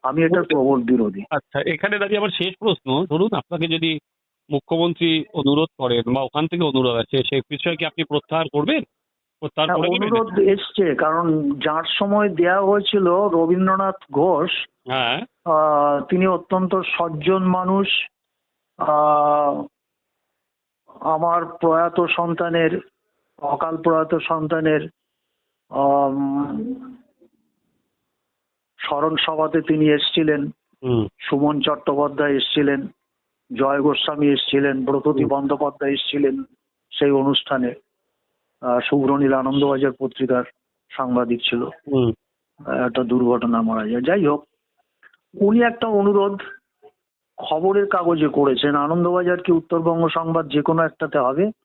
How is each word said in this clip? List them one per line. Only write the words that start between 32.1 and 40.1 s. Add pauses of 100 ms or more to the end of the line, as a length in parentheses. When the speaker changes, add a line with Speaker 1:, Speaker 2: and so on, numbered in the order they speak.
Speaker 1:
এসছিলেন, (720)
জয়
গোস্বামী
এসছিলেন,
ব্রততী
Speaker 2:
হুম।
Speaker 1:
বন্দ্যোপাধ্যায়
এসছিলেন (500)
সেই
অনুষ্ঠানে। (880)
আহ,
শুভ্রনীল
আনন্দবাজার
পত্রিকার (480)